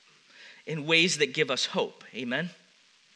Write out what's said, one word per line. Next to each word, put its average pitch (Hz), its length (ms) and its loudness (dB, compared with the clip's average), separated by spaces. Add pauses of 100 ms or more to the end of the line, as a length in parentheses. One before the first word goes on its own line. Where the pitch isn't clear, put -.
(680)
in 151 200 -6
ways 165 320 4
that 139 140 2
give 143 180 0
us 127 140 -2
hope. - 400 -4 (100)
Amen? 127 360 -4 (640)